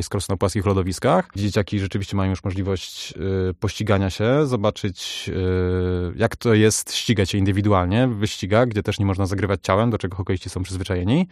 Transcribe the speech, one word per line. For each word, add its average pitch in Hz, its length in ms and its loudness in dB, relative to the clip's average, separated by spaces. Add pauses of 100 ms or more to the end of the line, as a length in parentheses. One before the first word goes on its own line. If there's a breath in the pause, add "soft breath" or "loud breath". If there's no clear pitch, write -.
ice - 120 -4
cross 101 160 -4
na 98 80 0
płaskich 101 300 0
lodowiskach, 98 680 2
gdzie 101 100 -2
dzieciaki 104 340 0
rzeczywiście 98 380 -4
mają 95 140 2
już 92 140 -4
możliwość, 95 680 -4 (360)
y, 87 40 -8
pościgania 98 560 0
się, 131 360 0
zobaczyć, 104 840 -4 (800)
y, 67 60 -10
jak 110 180 0
to 117 180 2
jest 107 400 4
ścigać 98 360 0
się 104 80 0
indywidualnie 101 720 2
w 117 80 -2
wyścigach, 104 520 2
gdzie 104 140 -2
też - 160 -2
nie 101 80 2
można 98 200 2
zagrywać 95 360 0
ciałem, 107 280 2
do 107 80 0
czego 92 180 -6
hokeiści 92 340 -4
są 90 120 -6
przyzwyczajeni. 95 680 0